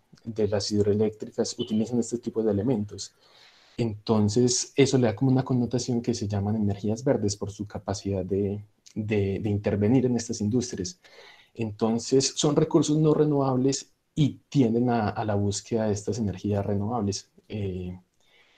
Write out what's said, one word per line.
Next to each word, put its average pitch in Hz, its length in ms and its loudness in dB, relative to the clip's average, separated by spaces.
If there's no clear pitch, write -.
de 107 240 -2
las 101 240 -4
hidroeléctricas, 104 880 0
utilizan 113 400 -2
este 117 180 -4
tipo 113 240 -4
de 107 100 2
elementos. 104 640 -2
Entonces, 113 1000 2
eso 135 220 4
le 123 80 4
da 107 100 2
como 135 140 2
una 131 160 2
connotación 120 560 -2
que 117 140 -2
se 104 120 -4
llaman 104 280 -2
energías 107 480 -2
verdes 107 340 0
por 101 140 -8
su 104 160 -10
capacidad 98 580 -6
de, 101 400 -2
de, 104 440 -2
de 107 120 -4
intervenir 104 560 2
en 123 80 0
estas 110 260 -6
industrias. 104 580 -4
Entonces, 113 840 0
son 147 200 2
recursos 156 420 2
no 156 160 4
renovables 139 800 0
y 143 240 2
tienden 120 400 4
a, 113 200 2
a 113 140 -4
la 104 120 0
búsqueda 101 500 0
de 107 80 2
estas 104 240 -4
energías 101 480 -2
renovables, 101 640 -2
eh, 92 500 -8